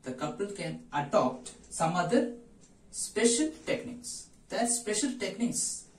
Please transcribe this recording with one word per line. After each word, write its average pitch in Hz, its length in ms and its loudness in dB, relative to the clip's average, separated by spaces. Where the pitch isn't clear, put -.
The 127 100 -8
couple - 340 -4
can 165 460 -6
adopt - 600 2
some 165 280 0
other - 360 4
special 240 600 4
techniques. - 640 -6
That 233 200 0
special 240 500 0
techniques - 680 -2